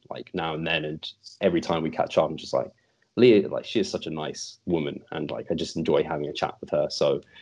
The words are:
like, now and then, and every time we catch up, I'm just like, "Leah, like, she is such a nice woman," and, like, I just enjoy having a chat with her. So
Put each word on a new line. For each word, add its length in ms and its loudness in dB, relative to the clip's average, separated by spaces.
like, 240 -12
now 220 -4
and 100 -4
then, 200 0
and 220 -8
every 200 4
time 220 0
we 80 -2
catch 260 -2
up, 100 6
I'm 100 -6
just 160 -8
like, 180 0
"Leah, 340 8
like, 160 -4
she 140 -2
is 120 0
such 160 -6
a 20 -4
nice 560 -8
woman," 460 -2
and, 180 -4
like, 220 -6
I 20 -2
just 240 -4
enjoy 260 4
having 240 -4
a 60 -6
chat 260 -4
with 120 -14
her. 180 2
So 320 0